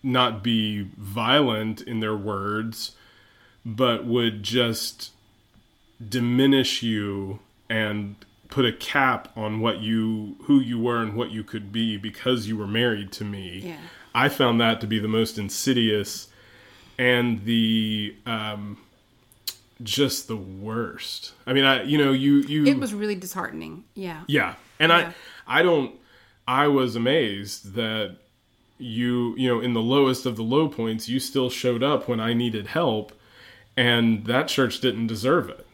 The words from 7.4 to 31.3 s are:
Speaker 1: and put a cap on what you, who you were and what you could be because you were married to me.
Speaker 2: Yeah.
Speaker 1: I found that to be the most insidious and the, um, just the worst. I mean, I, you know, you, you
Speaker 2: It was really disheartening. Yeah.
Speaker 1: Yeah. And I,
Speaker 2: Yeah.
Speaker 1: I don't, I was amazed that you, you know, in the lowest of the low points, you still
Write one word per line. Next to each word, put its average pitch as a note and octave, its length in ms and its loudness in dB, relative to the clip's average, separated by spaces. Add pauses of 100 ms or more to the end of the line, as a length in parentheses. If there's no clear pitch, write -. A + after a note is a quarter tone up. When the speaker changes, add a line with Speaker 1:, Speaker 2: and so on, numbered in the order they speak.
Speaker 1:
and G#2 480 -4 (320)
put C3+ 160 0
a A2+ 80 2
cap C3 640 0
on G#2+ 240 -4
what G#2+ 200 0
you, A2 600 -2
who C#3+ 180 6
you A#2+ 180 -2
were A#2 240 0
and G#2+ 120 -4
what A#2 160 -2
you A2 140 -8
could G2+ 280 -10
be A2+ 240 0
because G#2+ 520 -2
you A2 80 -2
were G#2 100 -6
married G#2 460 0
to - 120 -8
me. F#2+ 400 -8
Speaker 2:
Yeah. E3+ 120 -12 (380)
Speaker 1:
I C3 140 4
found B2 320 4
that A2+ 200 4
to A2 60 -4
be A2 120 -2
the G#2+ 100 -2
most A2 300 0
insidious G#2+ 880 0 (720)
and B2 460 2
the, A2 680 0 (120)
um, G#2+ 500 -8 (1080)
just C3 440 -2
the A2+ 100 -6
worst. G2 960 -10 (140)
I B2+ 60 -2
mean, C3+ 120 4
I, C3 200 4
you C#3+ 120 0
know, C#3 160 4
you, C#3 300 4
you D3 240 2
Speaker 2:
It C4+ 120 4
was A#3 140 -4
really G#3 220 -4
disheartening. F3 720 -10 (100)
Yeah. F3 320 -10
Speaker 1:
Yeah. A2+ 280 0 (260)
And E3 120 2
I, E3+ 100 6
Speaker 2:
Yeah. E3+ 100 -6 (340)
Speaker 1:
I C#3 160 2
don't, D#3 320 2 (540)
I C3+ 200 4
was B2+ 280 2
amazed G#2 800 -2
that A2 420 -4 (600)
you, A#2+ 580 -2
you B2+ 120 0
know, A#2 120 2
in A#2+ 140 0
the A2+ 60 2
lowest C3 460 2
of A2+ 100 -2
the A2+ 60 -6
low C#3+ 260 2
points, A2 400 -4
you B2+ 120 -2
still B2+ 300 -2